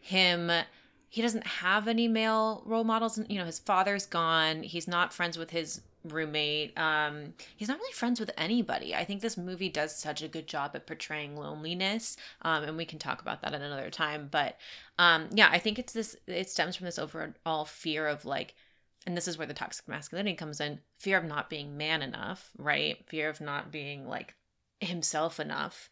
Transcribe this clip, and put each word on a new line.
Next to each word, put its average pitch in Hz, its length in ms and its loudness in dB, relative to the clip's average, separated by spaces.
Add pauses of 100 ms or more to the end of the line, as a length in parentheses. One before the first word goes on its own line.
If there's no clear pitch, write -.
him, 175 500 4 (580)
he 220 140 -2
doesn't 226 240 0
have 202 420 2
any 233 180 4
male 220 600 4
role 226 180 2
models. 220 340 2 (100)
You 202 100 -2
know, 180 80 -2
his 165 120 -4
father's 196 480 2
gone. 160 560 4
He's 160 240 -6
not 175 260 2
friends 170 260 -2
with 165 120 -6
his 165 300 -2 (240)
roommate. 151 760 -2
Um, 151 560 0 (220)
he's 214 120 -4
not 285 100 -2
really 508 140 -8
friends 240 280 0
with 180 180 -4
anybody. 190 560 0
I 160 100 2
think 196 160 -4
this 220 160 -2
movie 180 320 -4
does 151 280 0
such 151 260 -4
a 160 60 -6
good 156 180 -8
job 143 280 -2
at 135 120 -12
portraying 147 500 -6
loneliness. 170 800 -2 (260)
Um, 160 200 2
and 156 140 -4
we 165 80 -2
can 156 160 -8
talk - 200 -4
about 160 220 -6
that - 100 -2
at 143 80 -4
another 139 300 -6
time. 151 400 -2
But, 147 260 2 (420)
um, 170 340 8
yeah, 202 180 10
I 175 80 6
think 214 220 -2
it's - 120 -6
this, 220 240 -2 (120)
it 185 200 -2
stems 175 280 0
from 180 100 -10
this 170 120 -6
overall 156 680 -4
fear 156 420 -2
of, 147 180 -2
like, - 300 -4 (520)
and 175 100 -2
this 175 120 -2
is 165 80 -4
where 156 100 -6
the 143 80 -8
toxic - 340 -8
masculinity 165 480 -4
comes 151 240 -6
in, 147 180 -4 (200)
fear 196 200 4
of 165 60 0
not 147 260 -2
being 143 260 -8
man 156 260 0
enough, - 540 -6
right? 147 400 0 (120)
Fear 156 220 -2
of 151 100 -8
not 147 320 -4
being, 143 340 -8
like, - 280 -8 (440)
himself 165 600 0
enough. 147 520 -6